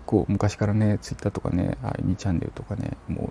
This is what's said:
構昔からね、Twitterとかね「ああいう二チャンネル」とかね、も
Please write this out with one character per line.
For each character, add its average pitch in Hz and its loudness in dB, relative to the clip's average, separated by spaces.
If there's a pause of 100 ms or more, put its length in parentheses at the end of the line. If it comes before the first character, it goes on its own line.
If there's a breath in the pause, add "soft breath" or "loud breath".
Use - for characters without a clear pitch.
構 - 4
昔 101 2
か 113 2
ら 104 4
ね、 107 4
Twitter - -4
と - -4
か - -2
ね 90 0
「あ - -6
あ - -2
い - -4
う - 0
二 - 2
チ - -4
ャ 95 2
ン 82 2
ネ - -2
ル」 - -4
と - -10
か - -6
ね、 - -4 (120)
も - -4